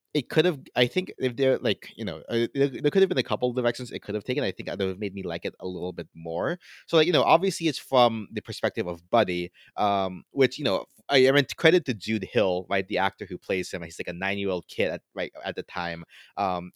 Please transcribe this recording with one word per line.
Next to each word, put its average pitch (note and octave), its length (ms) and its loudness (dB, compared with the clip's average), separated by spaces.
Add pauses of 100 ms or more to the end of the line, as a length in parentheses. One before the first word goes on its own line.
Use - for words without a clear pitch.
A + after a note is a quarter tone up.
(120)
it D3 160 -2
could D#3+ 160 4
have, E3 140 0 (180)
I B2+ 100 4
think F3+ 320 -4
if B2 180 -2
there, C3 220 4
like, - 380 -4
you A2 80 -8
know, D#2+ 240 -8
uh, A#2 260 2
there, C#3 140 4
there C#3+ 220 -2
could F#3+ 120 4
have F#3 60 4
been D#3+ 100 -2
a B2 40 4
couple A#2 260 0
of A#2+ 80 -4
directions A#2+ 340 -2
it - 120 -8
could G#2 120 -6
have G#2 100 -6
taken. C3 200 -2
I G2 60 0
think F2 180 -8
that F2 100 -4
would F#2+ 100 0
have F#2+ 100 -6
made G2+ 160 -6
me G2 80 -8
like F2 220 -6
it F#2 160 -6
a F#2 60 -8
little F2+ 260 -6
bit F2 220 -12
more. E2+ 440 -4 (280)
So, E3 100 0
like, D#3 100 6
you F3 60 2
know, C#3 100 4
obviously E3 460 2
it's C#3 100 -2
from A#2 540 4
the A2 100 -6
perspective G#2+ 440 -4
of F2 220 -8
Buddy, F2+ 420 2 (260)
um, F#2+ 560 -2
which, C3 260 2
you D3 60 -6
know, F#2 200 0 (260)
I, C3+ 180 6
I C3+ 40 6
mean, C#3 120 4 (120)
credit E3+ 280 4
to C3 80 -2
Jude G#2+ 320 -4
Hill, F#2+ 460 0
right? G2 180 0
The G2+ 80 -4
actor F#2+ 300 0
who F#2 100 -10
plays F#2 340 -4
him. F2 120 -8
He's, E2+ 180 -12
like, F2+ 80 -10
a F2 60 -6
nine-year-old F#2+ 540 -4
kid F#2+ 220 -2
at, F2 120 -8 (120)
right, F#2 160 -6 (140)
at F#2 100 -6
the F#2 80 -8
time. E2+ 420 -8 (340)
Um, F2+ 380 -2